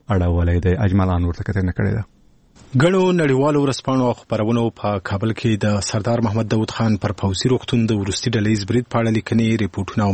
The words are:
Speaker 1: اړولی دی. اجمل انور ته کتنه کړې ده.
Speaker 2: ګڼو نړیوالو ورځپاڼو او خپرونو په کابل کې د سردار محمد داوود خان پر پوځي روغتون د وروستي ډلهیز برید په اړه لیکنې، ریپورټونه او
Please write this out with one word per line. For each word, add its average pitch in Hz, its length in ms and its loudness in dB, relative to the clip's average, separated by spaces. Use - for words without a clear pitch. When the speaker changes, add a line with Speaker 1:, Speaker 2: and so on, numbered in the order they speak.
Speaker 1:
اړولی 87 500 2
دی. 90 100 4
اجمل 92 280 2
انور 87 240 -2
ته 92 80 -8
کتنه 92 260 -2
کړې 101 240 -2
ده. 104 60 -4
Speaker 2:
ګڼو 185 200 4
نړیوالو 143 420 2
ورځپاڼو 131 480 0
او 117 80 -4
خپرونو 113 480 0
په 104 200 -2
کابل 107 220 -2
کې 110 320 0
د 104 240 2
سردار 117 380 0
محمد 110 260 -2
داوود 110 240 -2
خان 110 300 0
پر 101 160 -4
پوځي 101 320 0
روغتون 117 320 0
د 104 160 0
وروستي 101 340 -4
ډلهیز 104 320 0
برید 117 220 -2
په 120 100 0
اړه 113 180 0
لیکنې، 113 460 0
ریپورټونه 98 400 -4
او 101 80 2